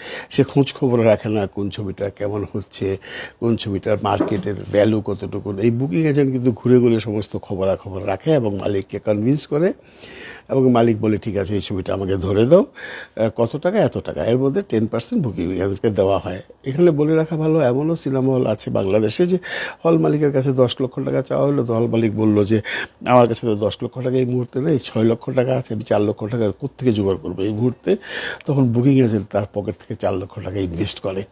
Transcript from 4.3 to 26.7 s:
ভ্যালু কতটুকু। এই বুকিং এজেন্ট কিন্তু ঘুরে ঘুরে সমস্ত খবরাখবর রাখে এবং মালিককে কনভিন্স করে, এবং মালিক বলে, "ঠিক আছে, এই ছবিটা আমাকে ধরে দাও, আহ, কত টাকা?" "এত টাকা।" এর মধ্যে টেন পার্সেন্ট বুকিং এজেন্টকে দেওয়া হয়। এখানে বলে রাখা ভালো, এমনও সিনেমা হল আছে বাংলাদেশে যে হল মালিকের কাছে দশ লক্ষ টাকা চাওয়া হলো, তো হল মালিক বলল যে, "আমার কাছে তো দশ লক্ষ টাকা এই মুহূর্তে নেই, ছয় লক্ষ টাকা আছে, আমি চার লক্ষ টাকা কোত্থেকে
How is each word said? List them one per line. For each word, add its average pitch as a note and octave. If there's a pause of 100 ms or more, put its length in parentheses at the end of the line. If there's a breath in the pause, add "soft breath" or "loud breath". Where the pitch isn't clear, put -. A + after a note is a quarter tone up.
ভ্যালু G#2
কতটুকু। G2+
এই A2+
বুকিং D#3
এজেন্ট C#3
কিন্তু B2+
ঘুরে B2
ঘুরে A#2+
সমস্ত G#2+
খবরাখবর F#2+
রাখে G2+
এবং A2
মালিককে G2
কনভিন্স A2
করে, E3+ (760 loud breath)
এবং C3
মালিক A#2
বলে, G#2+
"ঠিক G2+
আছে, G2
এই G2
ছবিটা F#2+
আমাকে G2
ধরে G2
দাও, E3+
আহ, -
কত A#2
টাকা?" F3+
"এত B2+
টাকা।" E2+
এর A#2+
মধ্যে C#3
টেন A2+
পার্সেন্ট D3+
বুকিং F2+
এজেন্টকে G2
দেওয়া G2
হয়। F2+ (220)
এখানে E3
বলে D3+
রাখা D#3+
ভালো, D#3
এমনও C#3+
সিনেমা C3
হল B2+
আছে A2
বাংলাদেশে G#2+
যে F3+ (460 loud breath)
হল E3
মালিকের D3+
কাছে C3+
দশ B2+
লক্ষ C3
টাকা C3+
চাওয়া C#3
হলো, C#3+
তো A#2
হল A#2
মালিক A2+
বলল G#2+
যে, G#2 (460 loud breath)
"আমার A#2+
কাছে A#2
তো G#2+
দশ G#2
লক্ষ B2
টাকা B2+
এই C3
মুহূর্তে B2
নেই, D3+
ছয় -
লক্ষ A#2
টাকা B2+
আছে, B2+
আমি G#2+
চার G#2
লক্ষ G#2
টাকা A2
কোত্থেকে B2+